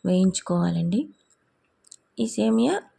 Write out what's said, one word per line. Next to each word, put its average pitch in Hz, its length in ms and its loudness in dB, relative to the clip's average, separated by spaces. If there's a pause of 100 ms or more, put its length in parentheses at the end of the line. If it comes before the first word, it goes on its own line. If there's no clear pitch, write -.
వేయించుకోవాలండి. 175 1000 0 (1160)
ఈ 226 80 -2
సేమియా 226 480 0 (240)